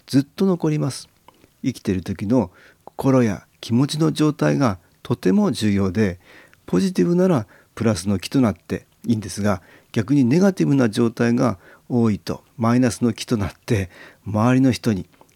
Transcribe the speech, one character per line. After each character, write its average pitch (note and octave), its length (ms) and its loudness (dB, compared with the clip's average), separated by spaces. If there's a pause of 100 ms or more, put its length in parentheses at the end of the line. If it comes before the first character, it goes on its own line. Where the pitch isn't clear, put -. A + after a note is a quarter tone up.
ず C3+ 140 0
っ C#3 40 2
と - 220 -4
残 F3 240 0
り D3+ 100 -2
ま C#3+ 120 -4
す。 - 180 -14 (540)
生 B2 100 -2
き - 60 -20
て - 120 -4
い F#2 40 0
る F#2 60 -4
時 G2 260 -8
の A2+ 240 0 (320)
心 B3+ 400 0
や - 240 -4 (120)
気 - 140 -8
持 C3 140 2
ち D3+ 120 -4
の D#3+ 120 2
状 D3+ 220 0
態 D3+ 260 0
が A2+ 180 0 (240)
と - 140 -4
て - 160 0
も G3 200 2
重 G#2+ 200 0
要 G2 200 0
で、 F#2 280 -2 (460)
ポ F3 140 -2
ジ F#3+ 140 0
テ F3+ 80 0
ィ F3 40 2
ブ F3 100 2
な F3+ 120 2
ら C3+ 200 0 (260)
プ - 100 -6
ラ A2 120 2
ス F2 120 -8
の G2+ 120 0
気 - 100 -12
と C#3 120 2
な A2+ 100 4
っ F2+ 40 -4
て - 300 -10 (200)
い A#2 80 2
い - 40 -2
ん - 20 -4
で F#2+ 100 -10
す G2+ 120 -10
が、 G2+ 200 0 (300)
逆 A2+ 220 -2
に C#3 120 4
ネ C#3 140 2
ガ F#3+ 140 4
テ E3+ 120 -2
ィ - 20 0
ブ C#3+ 80 2
な B2 140 2
状 A#2 200 0
態 A#2 240 0
が A#2+ 240 0 (320)
多 A#2 220 2
い F#2 80 -2
と - 240 -10 (140)
マ A#2 180 2
イ B2+ 40 2
ナ B2+ 120 2
ス - 100 -8
の A#2 120 0
気 - 120 -14
と B2 120 -2
な G2 100 -2
っ - 60 -12
て、 G2 360 -4 (380)
周 G#2+ 280 2
り C3 60 4
の C3 100 4
人 A2 220 -2
に F2+ 140 -6 (280)